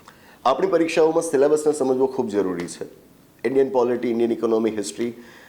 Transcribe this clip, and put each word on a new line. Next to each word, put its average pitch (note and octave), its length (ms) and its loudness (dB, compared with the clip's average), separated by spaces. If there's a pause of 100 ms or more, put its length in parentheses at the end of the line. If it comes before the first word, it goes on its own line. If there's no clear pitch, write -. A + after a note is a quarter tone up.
(460)
આપણી C3+ 220 2
પરીક્ષાઓમાં E3 560 2
સિલેબસને D3+ 500 2
સમજવો C3 340 0
ખૂબ B2+ 200 -4
જરૂરી F#2 400 -2
છે. - 180 -14 (580)
ઇન્ડિયન C3+ 260 2
પોલિટી, B2 400 0
ઇન્ડિયન A#2 220 0
ઇકોનોમી, A2+ 380 0
હિસ્ટ્રી, G#2+ 440 -6 (360)